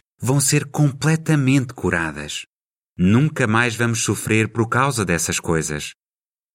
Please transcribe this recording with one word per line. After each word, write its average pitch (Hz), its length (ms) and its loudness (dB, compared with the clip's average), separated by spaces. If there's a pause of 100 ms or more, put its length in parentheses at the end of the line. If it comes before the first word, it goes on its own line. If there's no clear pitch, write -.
(200)
vão 135 200 2
ser 147 260 0
completamente 143 1080 0
curadas. 80 720 -4 (500)
Nunca 123 500 2
mais 113 280 2
vamos 117 300 -2
sofrer 110 480 0
por 113 160 0
causa 123 360 0
dessas 85 360 -2
coisas. 76 520 -4 (640)